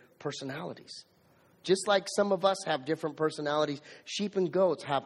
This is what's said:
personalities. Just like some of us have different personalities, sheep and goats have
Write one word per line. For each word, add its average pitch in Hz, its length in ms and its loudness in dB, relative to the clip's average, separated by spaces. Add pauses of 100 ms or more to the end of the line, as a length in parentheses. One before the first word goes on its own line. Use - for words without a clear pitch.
(180)
personalities. 143 880 -10 (580)
Just 190 240 2
like 196 260 4
some 202 180 2
of 185 120 0
us 190 220 4
have 147 200 -2
different 156 300 -4
personalities, 151 680 0 (220)
sheep 202 320 -6
and 180 160 2
goats 175 320 2
have 139 220 0